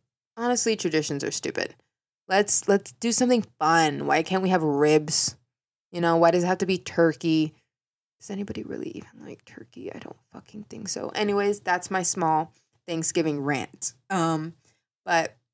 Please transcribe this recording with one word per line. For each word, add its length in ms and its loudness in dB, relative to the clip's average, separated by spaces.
honestly, 400 0
traditions 480 -2
are 60 -4
stupid. 440 -6
Let's, 400 0
let's 240 2
do 200 -4
something 320 2
fun. 480 2
Why 160 2
can't 200 -2
we 80 0
have 120 4
ribs? 760 2
You 100 -6
know, 160 4
why 140 8
does 140 4
it 40 2
have 100 0
to 80 -2
be 120 0
turkey? 760 2
Does 100 -16
anybody 320 -8
really 280 -10
even 340 -16
like 200 -18
turkey? 480 -16
I 60 -14
don't 180 -16
fucking 320 -18
think 240 -14
so. 220 -6
Anyways, 500 -2
that's 300 -2
my 120 0
small 500 0
Thanksgiving 540 -2
rant. 540 -4
Um, 440 -2
but 320 0